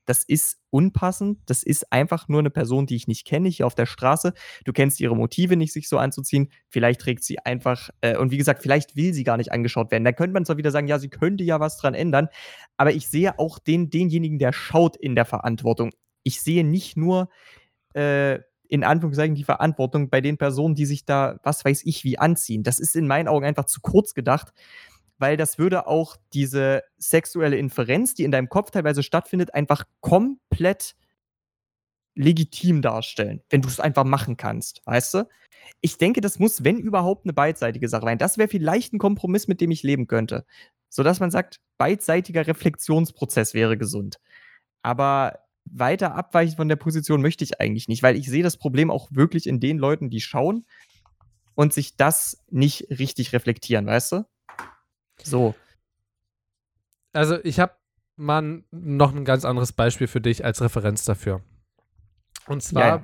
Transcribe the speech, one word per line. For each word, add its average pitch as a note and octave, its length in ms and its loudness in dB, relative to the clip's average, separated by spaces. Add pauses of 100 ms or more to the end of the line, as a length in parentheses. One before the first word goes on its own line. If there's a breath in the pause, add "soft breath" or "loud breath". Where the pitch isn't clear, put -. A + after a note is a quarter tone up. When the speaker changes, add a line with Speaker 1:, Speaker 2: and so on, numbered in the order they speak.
Speaker 1:
Das - 180 0
ist - 360 -2 (100)
unpassend, F#3 760 0
das - 180 -4
ist - 280 -2
einfach D#3 360 0
nur D3 120 2
eine D3 120 2
Person, C3+ 340 0
die C3 100 -4
ich A2+ 120 -6
nicht A2 180 -4
kenne, F3 240 0
hier C3 160 0
auf B2 80 0
der A#2+ 120 0
Straße. D3+ 480 0 (320 loud breath)
Du B2 80 -4
kennst C#3 260 2
ihre A#2 160 0
Motive F3 400 0
nicht, D#3+ 180 0
sich D3+ 160 -10
so C#3 80 0
anzuziehen. C#3 540 0 (160 soft breath)
Vielleicht A#2+ 340 0
trägt B2 220 -4
sie - 160 -8
einfach, B2 500 -4 (120)
äh, A#2 160 2
und B2+ 140 0
wie C#3 60 0
gesagt, C#3+ 240 2
vielleicht C#3+ 340 0
will E3+ 180 0
sie C#3 100 -4
gar A#2 140 2
nicht A#2 140 -4
angeschaut A#2 400 -2
werden. A2+ 120 2
Da B2 80 4
könnte F3+ 220 0
man F#3 120 0
zwar D#3+ 120 -2
wieder D3+ 140 0
sagen, D3 160 0
„Ja, D3 120 2
sie C#3 100 -8
könnte F#3+ 340 -2
ja E3 160 0
was D#3 180 -2
dran C3+ 180 0
ändern“, D#3 320 2 (500 loud breath)
aber D3 160 6
ich D3+ 140 -6
sehe F3+ 320 0
auch D#3 200 -4
den, E3 300 0
denjenigen, E3 500 0
der B2+ 140 2
schaut, E3 440 2
in B2+ 180 -6
der A#2+ 100 4
Verantwortung. A#2 640 -2 (320)
Ich - 180 -4
sehe E3 240 2
nicht E3+ 320 -2
nur, F3+ 320 0 (640 soft breath)
äh, C#3+ 460 0 (280)
in C#3+ 160 0
Anführungszeichen D#3 520 2
die C#3+ 80 -4
Verantwortung C#3+ 640 0
bei C3+ 120 2
den D3 160 0
Personen, C#3+ 380 0
die C#3+ 120 0
sich C#3+ 180 -6
da, C#3 380 0
was D3 200 -2
weiß C#3 220 2
ich, - 180 -4
wie C3 140 -2
anziehen. D3 460 0
Das - 160 0
ist D#3+ 160 -2
in D#3+ 120 0
meinen D3+ 200 0
Augen C#3+ 180 2
einfach C#3+ 200 0
zu - 140 -6
kurz - 360 2
gedacht, C3 380 -2 (640 loud breath)
weil C#3+ 200 0
das D#3 200 -2
würde F3+ 300 0
auch D#3+ 300 -2 (160)
diese C3+ 500 0 (140)
sexuelle D#3+ 600 0
Inferenz, C#3 580 -2
die D#3 80 -4
in C#3 80 0
deinem B2+ 180 0
Kopf G3+ 220 -2
teilweise D3+ 320 0
stattfindet, F3+ 500 -2
einfach D3 320 0 (160)
komplett G3 960 0 (1200)
legitim D#3+ 680 2
darstellen, A2+ 680 -4
wenn C3+ 120 4
du's C3 180 -4
einfach C#3 260 2
machen C3 320 0
kannst, A2 480 -8
weißt A#2+ 300 0
du? G#3+ 140 -2 (520 loud breath)
Ich - 160 -2
denke, G#3+ 240 2
das G3 180 -2
muss, G#3 240 2
wenn G3 160 2
überhaupt, F#3+ 460 -2
eine E3 80 -4
beidseitige B2 560 -2
Sache A2+ 160 -4
sein. A#2 120 0
Das F3 200 -2
wäre G#3+ 100 2
vielleicht F#3+ 460 -2
ein G#3 60 -4
Kompromiss, G3 480 0
mit F3+ 140 -2
dem E3+ 100 2
ich D#3 120 -4
leben C#3 240 0
könnte. A2+ 380 -2 (440 soft breath)
Sodass E3+ 300 2
man F3+ 120 0
sagt, - 280 -2 (180)
beidseitiger E3 720 0
Reflexionsprozess D#3 1080 0
wäre A2+ 240 2
gesund. G#2 420 -8 (640 soft breath)
Aber C3+ 580 0 (260)
weiter C#3 500 -2
abweichen E3+ 400 0
von D#3 140 0
der D3+ 60 2
Position D#3 460 0
möchte D3 220 0
ich - 160 -6
eigentlich G#2+ 280 -2
nicht, A2+ 160 -2
weil B2+ 120 6
ich C3 140 -6
sehe D3 140 0
das E3+ 140 -2
Problem D3+ 340 0
auch - 200 -6
wirklich D3+ 360 2
in C3 120 0
den D3 180 0
Leuten, C#3+ 320 -2
die A2+ 120 -6
schauen F3+ 440 -4 (920 soft breath)
und D3 180 4
sich - 240 -4
das - 520 0
nicht C#3 420 0
richtig C3 420 -4
reflektieren, A#2 540 0
weißt A#2 260 0
du? G3+ 120 -2 (1000)
So. B2 320 2 (1600 soft breath)
Speaker 2:
Also D#3 300 0
ich E3 160 -2
hab F#3 200 0 (360)
mal D3+ 280 -2
n-, D#3+ 280 -8
noch C#3+ 420 2
ein C#3+ 120 -6
ganz C3 180 2
anderes B2+ 300 -2
Beispiel A#2+ 340 0
für A#2 140 -4
dich A#2 240 0
als A#2 160 -2
Referenz G#2+ 420 0
dafür. G2 380 -2 (1080)
Und C#3+ 140 -6
zwar C#3+ 220 0
Speaker 1:
Ja, A#2+ 140 6
ja. - 60 -12